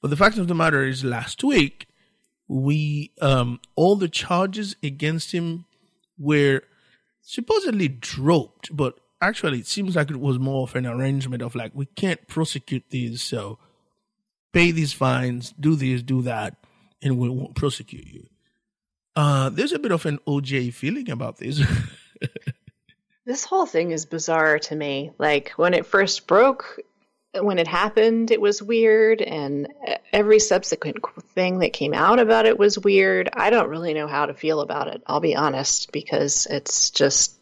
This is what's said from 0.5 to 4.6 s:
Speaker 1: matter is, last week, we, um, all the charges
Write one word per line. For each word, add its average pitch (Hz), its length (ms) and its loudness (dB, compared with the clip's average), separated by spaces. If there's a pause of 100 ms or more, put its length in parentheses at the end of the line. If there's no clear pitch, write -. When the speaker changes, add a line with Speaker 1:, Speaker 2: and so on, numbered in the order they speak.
Speaker 1:
matter 160 300 2
is, 131 200 -4
last 120 400 -6
week, 214 420 0 (640)
we, 147 600 -2 (100)
um, 127 400 2 (140)
all 180 220 4
the 190 120 -2
charges 196 720 -4